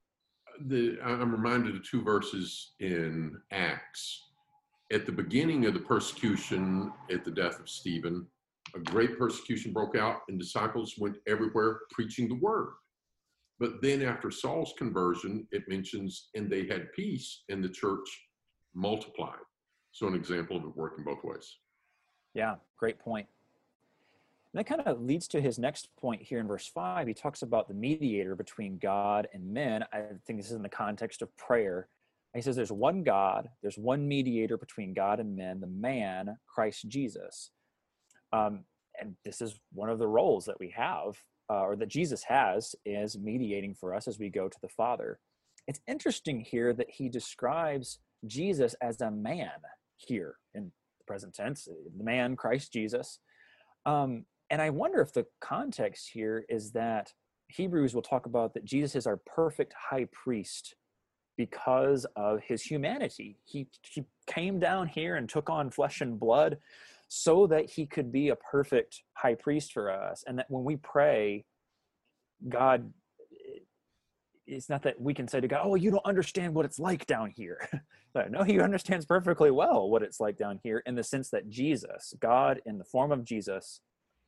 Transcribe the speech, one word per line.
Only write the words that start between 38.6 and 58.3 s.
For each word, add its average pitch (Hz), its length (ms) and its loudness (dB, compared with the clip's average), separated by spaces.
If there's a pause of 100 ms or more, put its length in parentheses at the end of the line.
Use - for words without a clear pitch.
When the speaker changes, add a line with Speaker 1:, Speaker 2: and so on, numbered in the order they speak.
Speaker 2:
and 104 240 -12
this - 180 -12
is 110 180 -8 (120)
one 101 180 -6
of 113 100 0
the 113 80 2
roles 113 380 4
that - 140 -8
we 92 120 -8
have, 107 440 -4 (360)
uh, 98 100 2
or 98 140 2
that 104 140 -4
Jesus 139 340 -2
has, 113 520 2 (100)
is 104 340 -4
mediating 101 560 -4
for 90 180 -6
us 104 140 -4
as 107 100 -6
we 104 120 -6
go 95 200 -2
to - 120 -18
the 117 60 -10
Father. - 520 -2 (480)
It's 143 200 -6
interesting 233 520 -2
here 120 340 0
that 117 160 -2
he 135 180 -6
describes 135 920 -4 (260)
Jesus 135 560 0
as 117 200 -2
a 113 100 -2
man 107 400 -4 (440)
here 85 400 -6 (200)
in 104 80 -8
the - 420 -20
present 98 300 -12
tense, 123 300 -6
the 85 380 -14
man, 123 320 0
Christ 127 380 -2
Jesus. 110 460 -4 (640)
Um, 139 400 0 (240)
and 151 100 0
I 156 120 2
wonder 262 300 2
if 147 120 2
the 120 140 2 (120)
context - 720 -4
here 110 380 -2
is 107 220 -4
that 113 420 -2 (360)
Hebrews 170 440 2
will 120 80 0
talk 127 240 0
about 117 300 0